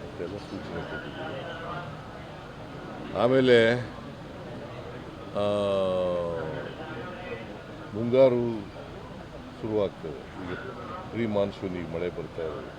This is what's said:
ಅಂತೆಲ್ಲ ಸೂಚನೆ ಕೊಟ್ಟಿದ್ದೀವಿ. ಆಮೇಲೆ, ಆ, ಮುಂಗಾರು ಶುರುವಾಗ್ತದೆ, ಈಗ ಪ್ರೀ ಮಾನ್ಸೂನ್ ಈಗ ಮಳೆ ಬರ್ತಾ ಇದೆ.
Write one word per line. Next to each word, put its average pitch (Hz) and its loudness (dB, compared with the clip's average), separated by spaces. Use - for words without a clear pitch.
ಅಂತೆಲ್ಲ 90 -6
ಸೂಚನೆ 85 -6
ಕೊಟ್ಟಿದ್ದೀವಿ. - -8
ಆಮೇಲೆ, 127 10
ಆ, - 4
ಮುಂಗಾರು 120 8
ಶುರುವಾಗ್ತದೆ, 92 0
ಈಗ 90 -6
ಪ್ರೀ 113 0
ಮಾನ್ಸೂನ್ 101 0
ಈಗ 80 -4
ಮಳೆ 87 0
ಬರ್ತಾ 82 -6
ಇದೆ. - -8